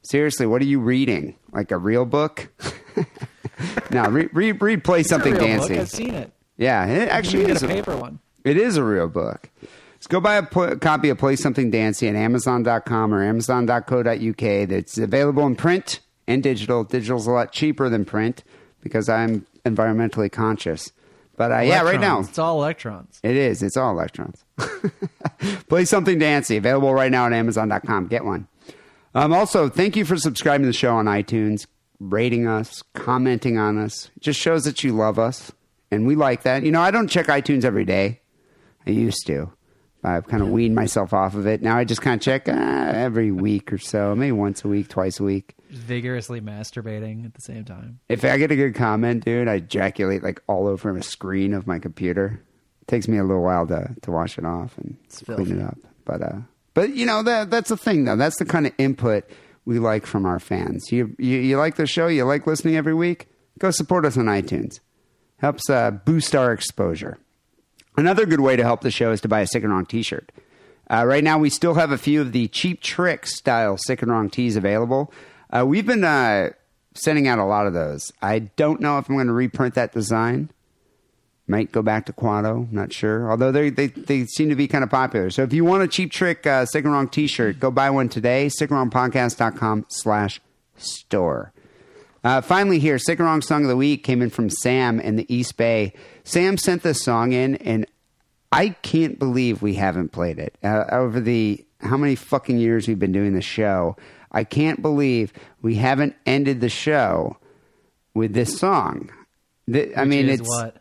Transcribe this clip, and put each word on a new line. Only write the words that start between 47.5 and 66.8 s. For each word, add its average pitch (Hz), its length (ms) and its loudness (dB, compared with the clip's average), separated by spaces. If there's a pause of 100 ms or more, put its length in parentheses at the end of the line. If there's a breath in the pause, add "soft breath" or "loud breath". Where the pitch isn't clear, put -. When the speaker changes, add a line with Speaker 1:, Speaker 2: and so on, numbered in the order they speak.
Speaker 2:
time. 113 360 -18 (100)
Speaker 1:
If 120 160 0
I 131 120 4
get 147 140 2
a 151 60 2
good 135 180 0
comment, 117 480 0
dude, 120 240 0
I 110 80 2
ejaculate, 95 680 -2
like, 95 260 -6
all 98 200 0
over 98 300 -2
a 87 60 -6
screen 98 500 -4
of 98 140 -6
my 87 120 -2
computer. 92 600 -4 (400)
It - 80 -20
takes 117 180 0
me 110 100 0
a 98 60 0
little 92 200 0
while 87 240 2
to, 90 340 -6
to - 100 -8
wash 82 260 -4
it 85 60 -8
off 85 340 -8
and - 280 -14
Speaker 2:
It's - 160 -20
Speaker 1:
clean 110 160 -10
Speaker 2:
filthy. 92 160 -4
Speaker 1:
it 50 80 -4
up. - 160 -8 (260)
But, - 180 -6
uh, - 160 -8 (360)
but, 214 200 2
you 240 120 -2
know, 220 180 0
that, 220 260 0
that's 226 200 0
the 220 80 -2
thing, 175 260 2
though. 110 140 0
That's 147 200 0
the 180 80 -2
kinda 156 320 0
input 123 460 0 (400 loud breath)
we 117 160 0
like 110 260 0
from 98 200 -2
our 90 140 0
fans. - 520 -6
You, 117 260 0
you, 123 220 0
you 131 180 2
like 151 200 0
the 151 100 0
show? 165 200 0
You 151 180 2
like 143 200 0
listening 160 300 0
every 160 180 0
week? 170 360 -2 (280)
Go 190 140 0
support 170 340 0
us 131 120 0
on 120 80 2
iTunes. 101 560 -2 (560)
Helps, 139 320 -2
uh, 117 220 2
boost 147 440 0
our 127 160 4
exposure. 82 680 -4 (760)